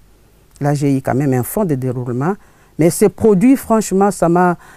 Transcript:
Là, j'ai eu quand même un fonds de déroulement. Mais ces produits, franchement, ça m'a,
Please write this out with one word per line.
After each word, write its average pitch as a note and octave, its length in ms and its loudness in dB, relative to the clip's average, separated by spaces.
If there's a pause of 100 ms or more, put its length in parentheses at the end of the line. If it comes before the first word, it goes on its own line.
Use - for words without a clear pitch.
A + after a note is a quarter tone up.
(600)
Là, C#3+ 140 -2
j'ai C#3 240 0
eu C3+ 40 -6
quand A#2 120 -4
même C3+ 200 0
un B2 100 0
fonds G#3 220 -4
de D3+ 100 -2
déroulement. B2+ 580 -4 (440)
Mais E3 120 4
ces G3 200 2
produits, A3+ 480 2
franchement, G3+ 520 0
ça F3 200 0
m'a, F3 260 2 (220)